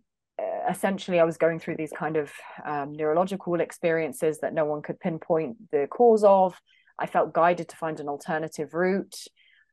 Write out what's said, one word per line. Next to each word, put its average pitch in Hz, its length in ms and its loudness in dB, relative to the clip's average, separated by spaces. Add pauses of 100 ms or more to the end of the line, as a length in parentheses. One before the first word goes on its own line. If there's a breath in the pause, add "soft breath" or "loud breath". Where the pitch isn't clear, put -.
(680)
essentially 185 500 -2
I 165 60 8
was 165 140 -2
going 165 200 2
through 165 180 -8
these 156 160 -6
kind 160 240 -4
of, 147 140 -2 (340 loud breath)
um, 147 280 -6
neurological 170 680 0
experiences 160 800 -2
that - 140 -4
no 156 100 2
one 147 180 -4
could - 180 -10
pinpoint 160 560 -2 (160)
the 143 180 0
cause 226 340 6
of. 190 360 6 (380 soft breath)
I - 80 -6
felt 160 260 0
guided 170 380 2
to - 60 -18
find 156 240 -6
an 147 80 -8
alternative 156 640 -6
route. 185 420 0 (560 soft breath)